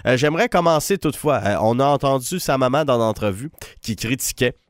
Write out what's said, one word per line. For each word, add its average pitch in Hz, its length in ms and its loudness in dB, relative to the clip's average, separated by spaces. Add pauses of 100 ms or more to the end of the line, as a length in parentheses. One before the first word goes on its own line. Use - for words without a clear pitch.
Euh, 127 120 4
j'aimerais 156 320 2
commencer 170 500 2
toutefois. 139 440 0
Euh, 101 180 0
on 117 180 2
a 135 60 4
entendu 139 540 0
sa 143 200 0
maman 131 260 2
dans 127 120 2
l'entrevue 110 520 -2 (320)
qui 110 140 -6
critiquait, 123 600 -2 (140)